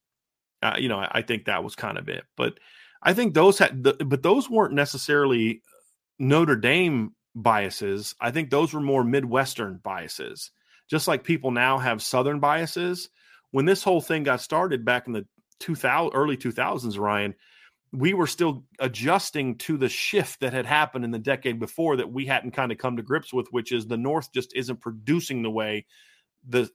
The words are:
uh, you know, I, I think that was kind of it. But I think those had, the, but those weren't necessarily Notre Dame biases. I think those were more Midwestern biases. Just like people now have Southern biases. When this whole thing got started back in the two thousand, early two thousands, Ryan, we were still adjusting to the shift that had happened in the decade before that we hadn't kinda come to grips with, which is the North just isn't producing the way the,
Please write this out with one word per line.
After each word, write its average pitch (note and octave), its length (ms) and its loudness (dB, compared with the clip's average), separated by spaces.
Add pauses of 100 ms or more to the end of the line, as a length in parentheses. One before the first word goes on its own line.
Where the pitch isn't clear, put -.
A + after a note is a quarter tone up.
(640)
uh, A2 160 0
you B2+ 100 0
know, G#2+ 120 -2
I, G2 180 -4
I A#2 40 -2
think A2+ 240 -4
that F#2 180 -2
was G#2 120 -10
kind G#2 220 -6
of G1+ 100 -10
it. G1+ 160 -8 (120)
But - 240 -4 (420)
I F3+ 120 4
think G#3+ 200 0
those F#3 240 8
had, C#3 260 2
the, C#3 100 6
but C3 280 -2
those A3 280 4
weren't G#3+ 240 2
necessarily C#3 880 0 (560)
Notre D3 380 4
Dame B2+ 600 2 (180)
biases. G#2 880 0
I A#2+ 100 0
think C#3+ 200 -2
those D3+ 240 2
were D3+ 60 -2
more C#3 240 2
Midwestern A#2+ 720 0
biases. E2+ 720 -10 (360)
Just D#3 200 0
like F3 160 0
people C3 260 0
now B2+ 280 4
have B2 240 0
Southern C#3 380 0
biases. E3 680 -2 (400)
When C3+ 160 2
this F#3+ 160 2
whole F#3 180 4
thing D#3+ 220 -2
got C3 180 2
started D#3 440 -2
back B2 220 2
in B2 60 -6
the G#2 140 -4 (340)
two - 140 -4
thousand, C#3+ 420 0
early C#3+ 200 2
two B2 160 -4
thousands, A#2 460 -4
Ryan, G#2 360 0 (580)
we C#3 220 0
were F3+ 120 2
still D3+ 400 -2 (120)
adjusting C3 800 -2
to - 180 -4
the C3 140 0
shift - 500 -2
that B2+ 140 -4
had B2+ 100 -2
happened C#3 400 0
in A#2 60 -4
the A#2 80 -4
decade B2+ 420 -2
before D#3+ 360 0
that G#2+ 140 -2
we C3 140 -6
hadn't C3 280 -2
kinda B2+ 240 -2
come B2+ 200 -4
to A#2 60 -6
grips C#3 320 -4
with, B2 180 -2
which A#2+ 200 -2
is A#2 140 -2
the A#2 120 -4
North C#3 340 -2
just B2 220 -6
isn't B2+ 260 -6
producing A#2+ 600 -2
the A2+ 80 -2
way G#2+ 340 -4 (640)
the, A#2+ 260 0